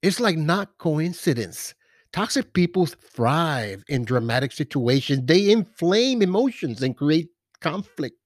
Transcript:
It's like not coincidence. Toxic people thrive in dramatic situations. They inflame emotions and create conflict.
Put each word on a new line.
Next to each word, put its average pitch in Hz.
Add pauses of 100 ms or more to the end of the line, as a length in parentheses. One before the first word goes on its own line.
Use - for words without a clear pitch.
It's 190
like 208
not 170
coincidence. 156 (400)
Toxic 226
people 180
thrive 123
in 131
dramatic 120
situations. 135
They 185
inflame 226
emotions 185
and 131
create 156 (320)
conflict. 196 (120)